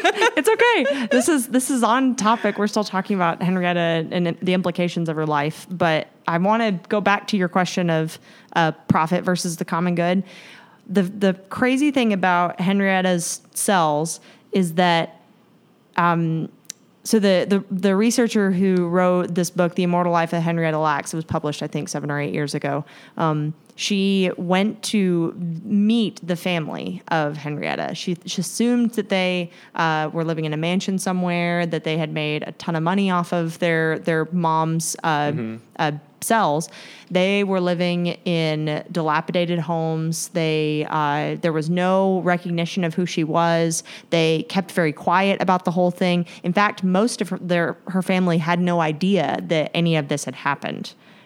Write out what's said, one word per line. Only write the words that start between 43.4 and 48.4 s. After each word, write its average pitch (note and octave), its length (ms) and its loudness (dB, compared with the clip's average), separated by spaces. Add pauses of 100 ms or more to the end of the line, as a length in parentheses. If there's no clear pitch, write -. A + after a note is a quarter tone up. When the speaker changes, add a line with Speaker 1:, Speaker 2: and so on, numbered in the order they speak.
Speaker 2:
They D#3+ 400 2
kept F#3+ 220 -2
very D#3+ 200 2
quiet F#3+ 480 2
about F3+ 240 2
the F#3 60 0
whole F3+ 200 2
thing. F3 360 0 (160)
In F3+ 100 -2
fact, G3+ 320 2
most F#3+ 380 2
of F3 80 -4
her, F#3 80 -4
their, F3 400 0 (100)
her F#3 140 0
family F#3 340 2
had F3 240 2